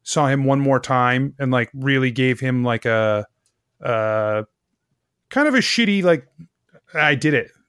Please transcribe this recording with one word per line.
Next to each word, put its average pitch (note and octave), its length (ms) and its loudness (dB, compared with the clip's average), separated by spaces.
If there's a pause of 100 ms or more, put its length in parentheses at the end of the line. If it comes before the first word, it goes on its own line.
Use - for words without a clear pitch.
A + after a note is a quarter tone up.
saw D#3 260 0
him C#3 160 0
one C3+ 160 2
more C3+ 180 2
time B2+ 600 0
and, C3+ 120 -2
like, A#2+ 240 0
really C3 380 0
gave B2+ 260 0
him, B2+ 240 -2
like, A#2 220 -2
a, A2 420 0 (540)
a G#2+ 640 -2 (880)
kind D4 180 2
of C4 60 2
a C4 40 4
shitty, G3+ 460 0
like, D#3+ 220 2 (680)
"I D3+ 220 2
did D3 180 0
it" A#2+ 160 -2 (180)